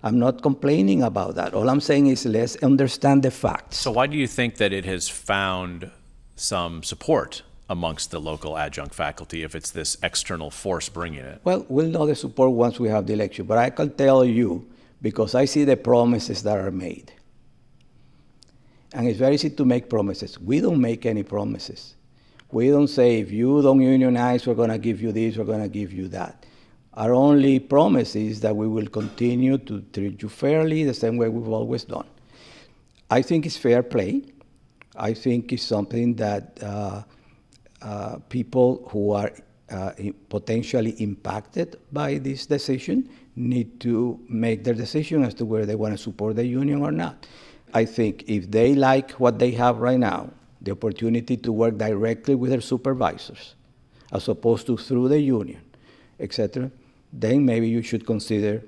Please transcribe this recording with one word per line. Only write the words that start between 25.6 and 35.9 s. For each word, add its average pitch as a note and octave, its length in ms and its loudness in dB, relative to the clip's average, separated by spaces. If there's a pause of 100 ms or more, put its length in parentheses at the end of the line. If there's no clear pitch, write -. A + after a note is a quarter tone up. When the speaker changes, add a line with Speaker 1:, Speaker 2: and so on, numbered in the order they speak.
Speaker 1:
give G2 240 -8
you F#2 160 -8
that." F2+ 380 -10 (480)
Our A2 180 0
only C#3 480 6
promise C#3+ 560 2
is G#2+ 240 -4
that G#2+ 160 0
we G#2+ 100 -2
will A2 200 -2
continue A#2+ 720 0
to G2+ 240 -8 (100)
treat G2 300 -6
you G#2+ 80 -8
fairly, D#3 540 0
the C3 100 0
same A#2 240 -2
way A#2 100 2
we've A2+ 200 -4
always A#2 360 -4
done. - 220 -10 (1040)
I A#2 100 4
think D#3+ 240 0
it's - 140 -8
fair A#2+ 240 4
play. A#2+ 400 -2 (760)
I A2 160 -4
think A#2+ 400 -2
it's A#2 100 -6
something A#2 520 -2